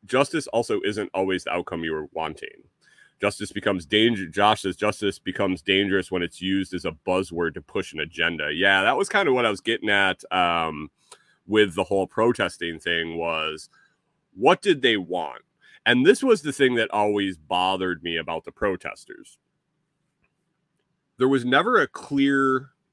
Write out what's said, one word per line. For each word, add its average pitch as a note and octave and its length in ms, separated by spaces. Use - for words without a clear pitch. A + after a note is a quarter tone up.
justice C3+ 440
also A2+ 340
isn't G#2 320
always F#2+ 320
the - 80
outcome F2 320
you D#2+ 80
were D#2 180
wanting." D#2 520
Justice G2+ 320
becomes G2 320
danger-, G#2+ 420
Josh G2+ 360
says, F#2 120
"Justice G#2 420
becomes F#2 440
dangerous G2 500
when F2+ 100
it's F2 200
used F#2+ 320
as F2 100
a E2 80
buzzword E2+ 640
to F2 80
push - 320
an D#2 80
agenda." D#2+ 520
Yeah, F#2+ 300
that A#2+ 140
was G3 100
kinda G3 240
what B2+ 140
I A2 40
was G2+ 120
getting A2 280
at, G2 420
um, E2 600
with G#2 260
the F#2 120
whole F#2+ 200
protesting F2+ 760
thing E2+ 380
was, D#2+ 520
what D#3 260
did D#3+ 200
they A#2+ 160
want? E2+ 440
And B2 200
this G3+ 160
was A3+ 200
the D3 100
thing C3 240
that A2+ 160
always G#2 460
bothered F2+ 680
me E2+ 140
about E2 260
the E2 80
protesters. - 840
There C3 120
was C3 160
never E3+ 320
a D#3 100
clear C3+ 840